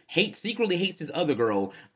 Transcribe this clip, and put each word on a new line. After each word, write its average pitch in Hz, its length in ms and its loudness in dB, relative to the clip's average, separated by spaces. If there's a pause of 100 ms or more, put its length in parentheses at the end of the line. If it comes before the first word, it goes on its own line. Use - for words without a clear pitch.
hate, 208 300 0
secretly 214 400 0
hates 185 240 -2
this 147 120 -8
other 151 220 2
girl 104 380 2 (240)